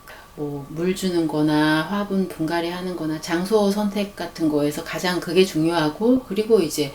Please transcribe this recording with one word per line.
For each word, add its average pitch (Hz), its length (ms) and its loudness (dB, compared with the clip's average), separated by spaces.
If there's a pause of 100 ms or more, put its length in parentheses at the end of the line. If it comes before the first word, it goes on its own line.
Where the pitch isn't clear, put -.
(360)
뭐 143 320 -8
물 175 280 -2
주는 170 320 0
거나 151 540 2
화분 196 440 -2
분갈이 165 420 -2
하는 180 280 -6
거나 156 240 -4
장소 196 500 2
선택 202 460 -2
같은 165 320 -4
거에서 147 340 0
가장 170 380 -2
그게 180 240 4
중요하고 170 840 2
그리고 214 340 2
이제 147 340 -2